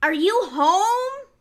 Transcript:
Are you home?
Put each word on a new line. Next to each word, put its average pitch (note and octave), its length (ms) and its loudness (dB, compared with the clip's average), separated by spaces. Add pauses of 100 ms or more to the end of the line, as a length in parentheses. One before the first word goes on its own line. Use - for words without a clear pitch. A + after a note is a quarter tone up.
Are D#4 120 0
you F#4+ 360 0
home? A4+ 760 0 (140)